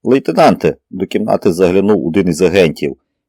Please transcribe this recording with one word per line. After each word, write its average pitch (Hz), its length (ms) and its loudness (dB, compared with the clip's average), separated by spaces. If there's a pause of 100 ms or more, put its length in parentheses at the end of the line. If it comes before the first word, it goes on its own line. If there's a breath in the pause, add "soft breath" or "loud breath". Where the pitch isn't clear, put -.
«Лейтенанте», 131 720 0 (140)
до 95 160 -8
кімнати 101 480 -2
заглянув 92 540 0
один 87 200 0
із 82 140 -2
агентів, 82 560 0 (320)